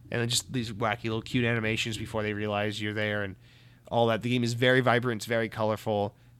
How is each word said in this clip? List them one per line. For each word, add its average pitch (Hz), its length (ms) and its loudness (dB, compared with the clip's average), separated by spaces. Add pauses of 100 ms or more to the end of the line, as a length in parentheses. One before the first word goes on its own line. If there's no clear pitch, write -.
(120)
and 120 80 -2
then 120 80 0
just 117 240 -2
these 117 220 -4
wacky 104 300 -2
little 113 180 -2
cute 123 240 0
animations 113 520 0
before 110 260 -4
they 104 100 -2
realize 104 480 -2
you're 107 100 -2
there 104 320 -2
and 95 140 -8 (520)
all 117 180 4
that. 110 140 2
The 120 100 -2
game 123 120 2
is 117 100 0
very 127 280 6
vibrant, 120 380 2
it's - 80 -10
very 113 200 0
colorful, 107 640 0 (260)